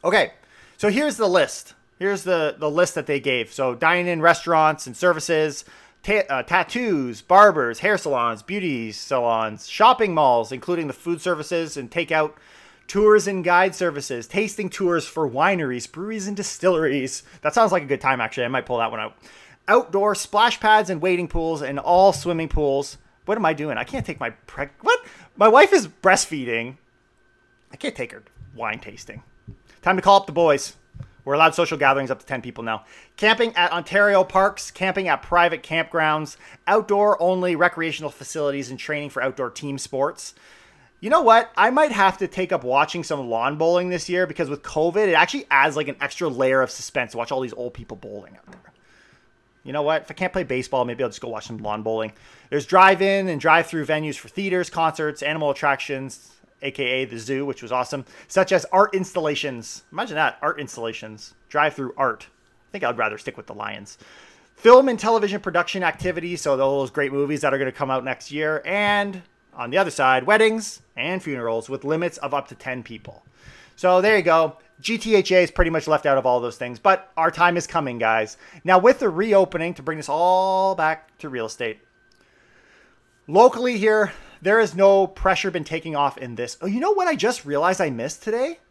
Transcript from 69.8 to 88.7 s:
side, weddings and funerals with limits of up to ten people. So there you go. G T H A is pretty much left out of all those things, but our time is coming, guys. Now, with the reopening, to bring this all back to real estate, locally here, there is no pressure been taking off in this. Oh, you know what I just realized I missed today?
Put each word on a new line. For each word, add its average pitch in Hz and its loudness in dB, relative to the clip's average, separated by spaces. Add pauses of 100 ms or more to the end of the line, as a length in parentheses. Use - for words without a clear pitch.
side, 131 2
weddings 220 2 (160)
and 175 -6
funerals 117 -4
with 135 -10
limits 160 -4
of 135 -6
up 139 -4
to 123 -20
ten 127 -10
people. - -18 (540)
So 185 4
there 208 4
you 190 2
go. 160 2 (240)
G 208 -4
T 220 0
H 190 4
A 185 8
is 170 0
pretty 170 2
much 160 -2
left 156 2
out 139 4
of 131 0
all 123 2
those 120 -6
things, 123 -10
but - 0
our 165 0
time 175 2
is 175 -4
coming, 139 -4
guys. 110 0 (260)
Now, 185 6
with 240 6
the 233 0
reopening, 180 0
to - -16
bring 156 -6
this 147 -12
all 185 0
back 160 -4
to 156 -14
real 120 -6
estate, 110 -8 (1500)
locally 240 4
here, 214 2 (280)
there 202 2
is 196 0
no 196 6
pressure 190 -2
been 165 -6
taking 160 -6
off 143 0
in 123 -12
this. 120 -8
Oh, 165 -6
you 202 -2
know 370 0
what 381 0
I 320 0
just 220 -2
realized 160 0
I 156 -2
missed 127 -8
today? 254 -4 (120)